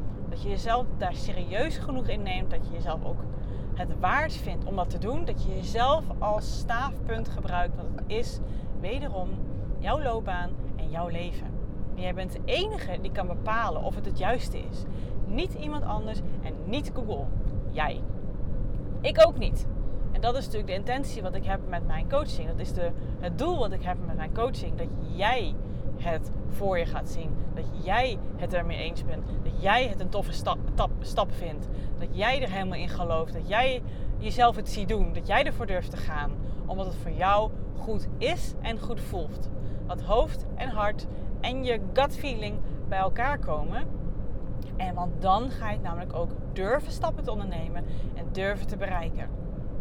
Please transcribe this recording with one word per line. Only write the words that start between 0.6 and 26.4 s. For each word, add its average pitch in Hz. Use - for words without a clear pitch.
daar 180
serieus 190
genoeg -
in -
neemt. -
Dat -
je -
jezelf 160
ook -
het -
waard 277
vindt -
om 202
dat 202
te -
doen. 269
Dat -
je 196
jezelf 240
als 208
staafpunt -
gebruikt. 175
Want -
het -
is 226
wederom 202
jouw 233
loopbaan 202
en -
jouw 165
leven. 175
En 185
jij 180
bent 185
de -
enige 302
die 202
kan 185
bepalen 214
of 175
het -
het 190
juiste 180
is. -
Niet 233
iemand 302
anders 214
en -
niet 262
Google. -
Jij. 151
Ik 640
ook -
niet. -
En -
dat 240
is 262
natuurlijk -
de 180
intentie 247
wat 185
ik 190
heb 196
met 175
mijn -
coaching. -
Dat 160
is -
de, 175
het 170
doel 330
wat 233
ik 180
heb 180
met -
mijn 160
coaching. 226
Dat 165
jij 208
het 160